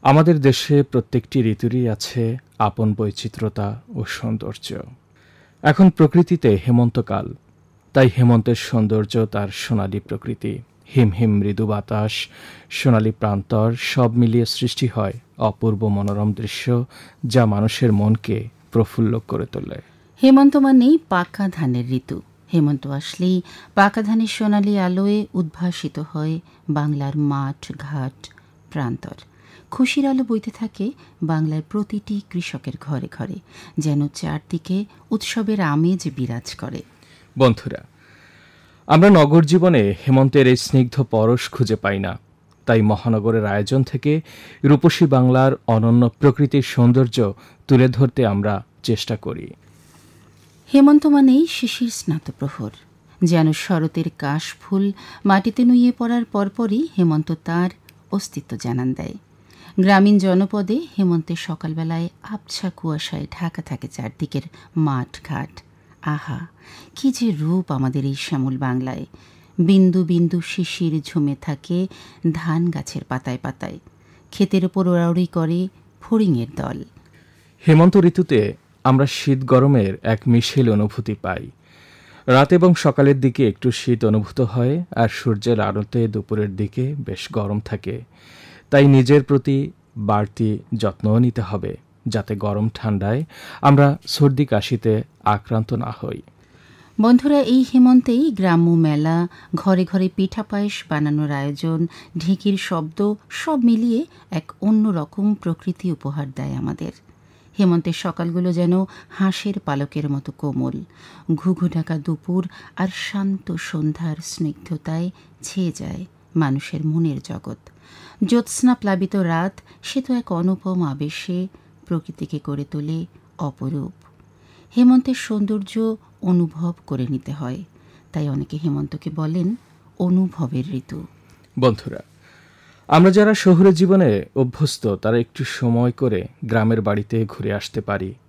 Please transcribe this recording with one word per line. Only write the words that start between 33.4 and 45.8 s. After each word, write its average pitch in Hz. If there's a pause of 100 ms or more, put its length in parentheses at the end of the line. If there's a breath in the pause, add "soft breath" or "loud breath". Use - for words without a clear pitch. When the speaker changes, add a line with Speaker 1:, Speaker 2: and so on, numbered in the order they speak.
Speaker 2:
যেন 147
চারদিকে 160 (340 soft breath)
উৎসবের 214
আমেজ 160 (140)
বিরাজ 120
করে। - (560 soft breath)
Speaker 1:
বন্ধুরা, 127 (1080 soft breath)
আমরা 160
নগর 160
জীবনে 165 (160)
হেমন্তের 135
এই 127
স্নিগ্ধ 127
পরশ 113
খুঁজে 110
পাই 101
না, 95 (540)
তাই 117
মহানগরের 107
আয়োজন 104
থেকে 143 (520 loud breath)
রূপসী 151
বাংলার 127 (140)
অনন্য 117 (160)